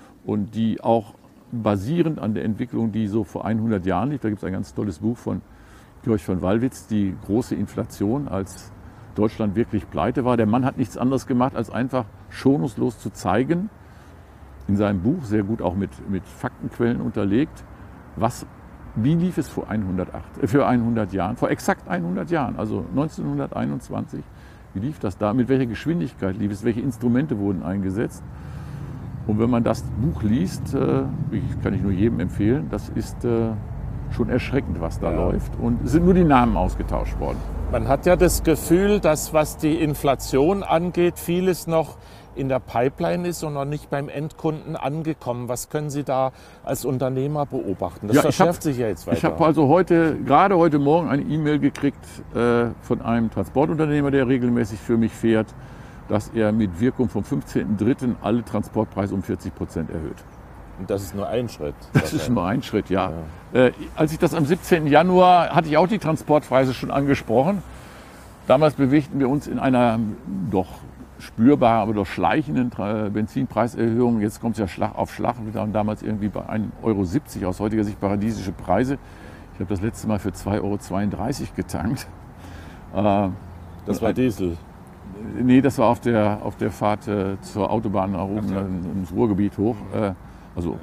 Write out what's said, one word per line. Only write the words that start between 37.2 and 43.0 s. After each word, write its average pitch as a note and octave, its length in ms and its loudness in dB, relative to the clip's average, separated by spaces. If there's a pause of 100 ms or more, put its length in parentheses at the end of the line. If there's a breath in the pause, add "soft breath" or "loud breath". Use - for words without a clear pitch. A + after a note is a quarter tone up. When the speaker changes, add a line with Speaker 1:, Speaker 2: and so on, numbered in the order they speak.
Speaker 2:
Man A2+ 160 0
hat C#3 160 2
ja F3+ 120 6
das - 260 4
Gefühl, F#3 580 4
dass, D#3 320 2
was D3+ 240 2
die D#3 240 0
Inflation D3 840 2
angeht, E3+ 560 2
vieles F3+ 480 0
noch D#3+ 300 0 (380 loud breath)
in C3+ 160 -4
der C3 100 2
Pipeline E3+ 640 0